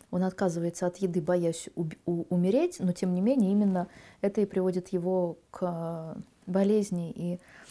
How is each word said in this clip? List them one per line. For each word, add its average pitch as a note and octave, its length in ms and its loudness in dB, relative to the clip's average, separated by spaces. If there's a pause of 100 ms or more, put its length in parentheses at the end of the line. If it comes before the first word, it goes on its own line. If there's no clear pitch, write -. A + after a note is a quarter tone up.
(120)
он F3+ 120 0
отказывается F3 640 0
от F3+ 120 -2
еды, F3+ 240 0
боясь E3+ 540 0
уб-, D#3+ 300 -4
у-, E3+ 240 -2
умереть, G3+ 500 2
но F3+ 140 0
тем F3+ 220 -2
не F3+ 60 0
менее G#3+ 300 4
именно G3 360 2 (340)
это G3+ 200 0
и G3+ 40 2
приводит F#3 440 0
его F3+ 480 -2 (120)
к, E3 640 -6
э, - 60 -12 (240)
болезни F#3+ 640 2
и, F3 280 -6 (320)